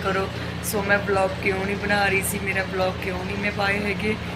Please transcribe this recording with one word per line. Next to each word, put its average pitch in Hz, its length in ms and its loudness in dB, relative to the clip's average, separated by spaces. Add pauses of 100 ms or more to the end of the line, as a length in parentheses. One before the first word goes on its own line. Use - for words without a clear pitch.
ਕਰੋ।" 196 240 0 (360)
ਸੋ 208 180 -2
ਮੈਂ 202 180 4
ਬਲੌਗ 196 300 2 (140)
ਕਿਉਂ 190 220 0
ਨਹੀਂ 202 100 0
ਬਣਾ 202 300 2
ਰਹੀ 196 160 4
ਸੀ, 196 220 -2
ਮੇਰਾ 190 200 0
ਬਲੌਗ 185 300 0 (100)
ਕਿਉਂ 185 220 -4
ਨਹੀਂ 202 120 -4
ਮੈਂ 202 140 0
ਪਾਏ 202 280 2
ਹੈਗੇ, 208 360 0 (200)